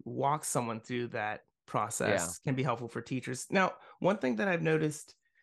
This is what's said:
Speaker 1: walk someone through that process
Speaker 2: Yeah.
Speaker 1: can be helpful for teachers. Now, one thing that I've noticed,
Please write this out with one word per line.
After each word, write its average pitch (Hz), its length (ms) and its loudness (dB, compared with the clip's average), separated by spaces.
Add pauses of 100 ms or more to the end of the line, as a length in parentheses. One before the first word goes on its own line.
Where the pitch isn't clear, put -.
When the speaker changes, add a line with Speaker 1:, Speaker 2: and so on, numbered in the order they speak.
Speaker 1:
walk 135 400 0
someone 113 360 0
through 120 280 -4
that 107 360 -4 (220)
process 104 800 0
Speaker 2:
Yeah. 151 60 0
Speaker 1:
can 131 60 2
be 131 60 0
helpful 120 260 0
for 117 120 -6
teachers. 127 480 -6
Now, 190 240 4 (280)
one 202 180 4
thing 247 180 2
that 208 120 2
I've 170 140 2
noticed, 156 520 0 (280)